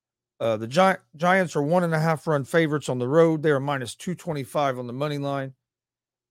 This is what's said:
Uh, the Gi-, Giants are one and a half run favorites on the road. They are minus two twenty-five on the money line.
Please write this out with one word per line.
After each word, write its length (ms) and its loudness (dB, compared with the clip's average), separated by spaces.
Uh, 180 0
the 100 -6
Gi-, 340 2
Giants 400 0
are 80 0
one 200 2
and 120 0
a 40 0
half 280 -2
run 160 0
favorites 460 0
on 100 -2
the 80 -2
road. 340 4
They 80 2
are 100 2
minus 360 -4
two 180 -8
twenty-five 640 -4
on 80 -8
the 80 -10
money 240 -4
line. 360 -6